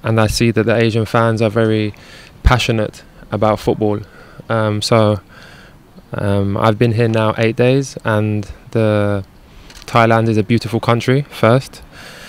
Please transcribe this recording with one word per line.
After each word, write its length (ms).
and 180
I 60
see 240
that 140
the 120
Asian 280
fans 380
are 80
very 440
passionate 600
about 260
football. 420
Um, 320
so, 400
um, 440
I've 220
been 140
here 160
now 280
eight 200
days, 480
and 440
the, 540
Thailand 420
is 80
a 60
beautiful 380
country, 420
first. 600